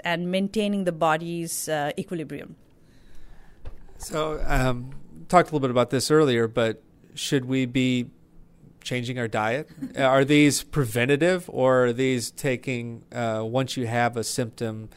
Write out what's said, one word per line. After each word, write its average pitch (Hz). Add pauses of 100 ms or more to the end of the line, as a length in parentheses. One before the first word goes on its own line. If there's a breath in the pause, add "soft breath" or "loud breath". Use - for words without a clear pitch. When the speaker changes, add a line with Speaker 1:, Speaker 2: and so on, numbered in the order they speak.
Speaker 1:
and 175
maintaining 196
the 175
body's, 165
uh, 151
equilibrium. 160 (1400 soft breath)
Speaker 2:
So, 156
um, 127 (360)
talked 175
a -
little 151
bit 131
about 120
this 131
earlier, 135
but 113 (340)
should -
we 131
be 127 (760)
changing 123
our 120
diet? 113 (160)
Speaker 1:
<laughs> -
Speaker 2:
Are 135
these 147
preventative, 139
or 127
are 120
these 127
taking, 120
uh, 113
once 127
you 123
have 120
a 113
symptom, 110